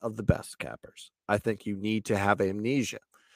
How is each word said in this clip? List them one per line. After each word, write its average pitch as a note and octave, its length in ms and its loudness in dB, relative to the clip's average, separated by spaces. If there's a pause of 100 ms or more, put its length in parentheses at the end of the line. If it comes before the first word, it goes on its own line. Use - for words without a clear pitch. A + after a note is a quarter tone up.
of A2 140 -4
the A2+ 80 -4
best - 340 2
cappers. - 540 -14 (160)
I G#2 100 2
think G#2+ 260 -2
you G2+ 120 -4
need G#2+ 300 -2
to A2 120 2
have G2+ 220 4
amnesia. G#2+ 580 0 (380)